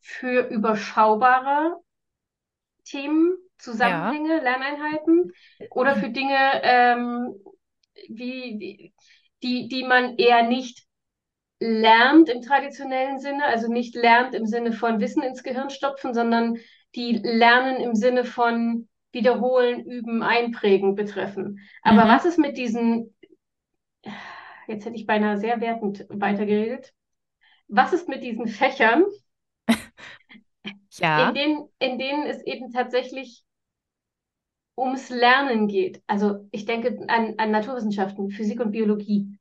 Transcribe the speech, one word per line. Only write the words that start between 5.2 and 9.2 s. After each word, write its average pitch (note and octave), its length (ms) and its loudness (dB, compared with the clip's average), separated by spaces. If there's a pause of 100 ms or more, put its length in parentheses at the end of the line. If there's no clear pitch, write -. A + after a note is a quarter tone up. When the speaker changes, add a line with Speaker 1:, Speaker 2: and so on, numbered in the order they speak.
Speaker 1:
oder B3+ 260 2
für G#3 140 -2
Dinge, C4+ 260 -2 (280)
ähm, A#3+ 720 2 (720)
wie, B3 500 -12
wie, - 340 -16 (500)